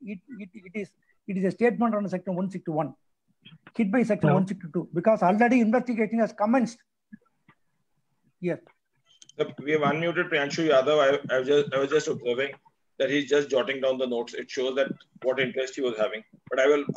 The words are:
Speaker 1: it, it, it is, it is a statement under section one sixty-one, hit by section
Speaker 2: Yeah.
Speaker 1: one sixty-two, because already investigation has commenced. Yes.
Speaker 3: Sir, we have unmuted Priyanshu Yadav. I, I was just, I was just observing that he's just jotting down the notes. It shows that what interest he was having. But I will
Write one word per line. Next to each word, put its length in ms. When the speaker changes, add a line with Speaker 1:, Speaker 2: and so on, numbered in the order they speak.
Speaker 1:
it, 160
it, 140
it 260
is, 120
it 120
is 60
a 60
statement 440
under 160
section 240
one 160
sixty-one, 420
hit 160
by 120
section 260
Speaker 2:
Yeah. 60
Speaker 1:
one 120
sixty-two, 460
because 300
already 380
investigation 580
has 160
commenced. 420
Yes. 180
Speaker 3:
Sir, 80
we 100
have 100
unmuted 460
Priyanshu 400
Yadav. 520
I, 40
I 40
was 100
just, 240
I 60
was 100
just 200
observing 440
that 100
he's 220
just 180
jotting 320
down 160
the 100
notes. 280
It 160
shows 240
that 140
what 180
interest 360
he 40
was 160
having. 260
But 100
I 60
will 180